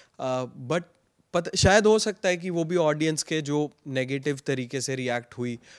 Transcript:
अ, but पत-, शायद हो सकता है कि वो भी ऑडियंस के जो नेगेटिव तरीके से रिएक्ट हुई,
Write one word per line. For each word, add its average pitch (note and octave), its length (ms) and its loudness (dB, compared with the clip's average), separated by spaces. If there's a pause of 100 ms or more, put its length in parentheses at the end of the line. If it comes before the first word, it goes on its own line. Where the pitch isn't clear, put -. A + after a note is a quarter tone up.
(200)
अ, B2+ 240 -2 (220)
but E3 160 -2 (520)
पत-, F3 220 -2
शायद G3+ 300 6
हो G#3+ 120 6
सकता G3+ 300 -2
है F3+ 80 2
कि F3+ 140 -6
वो E3+ 140 0
भी E3+ 120 -2
ऑडियंस D#3 460 2
के D#3+ 180 -2
जो D3 300 -2 (160)
नेगेटिव C3+ 600 -4
तरीके C3 340 -4
से C3 140 -4
रिएक्ट A#2+ 400 -4
हुई, B2 240 -6 (200)